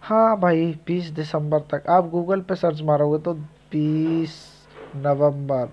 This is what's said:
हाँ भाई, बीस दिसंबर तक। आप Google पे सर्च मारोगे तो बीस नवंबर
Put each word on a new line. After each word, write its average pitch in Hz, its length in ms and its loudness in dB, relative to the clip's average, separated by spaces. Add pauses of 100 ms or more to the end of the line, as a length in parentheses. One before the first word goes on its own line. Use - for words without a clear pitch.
हाँ 220 380 4
भाई, 170 260 4 (220)
बीस 170 220 -2
दिसंबर 151 500 -2 (120)
तक। 143 180 -4
आप 170 220 4
Google 175 320 -2
पे 185 120 -4
सर्च 160 260 -2
मारोगे 151 420 2
तो 170 100 -2
बीस 156 1000 -2 (600)
नवंबर 139 760 0